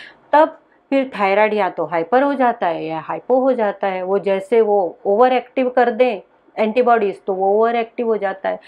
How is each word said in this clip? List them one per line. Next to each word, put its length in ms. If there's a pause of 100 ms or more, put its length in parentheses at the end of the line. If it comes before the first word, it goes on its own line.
(320)
तब 260 (320)
फिर 200 (100)
thyroid 340
या 160
तो 140
हाइपर 380
हो 120
जाता 320
है 200
या 120
hypo 420
हो 120
जाता 340
है। 160
वो 160
जैसे 420
वो 460
ओवर 260
एक्टिव 380
कर 200
दें 300 (380)
एंटीबॉडीज 680
तो 100
वो 160
ओवर 260
एक्टिव 300
हो 100
जाता 320
है, 200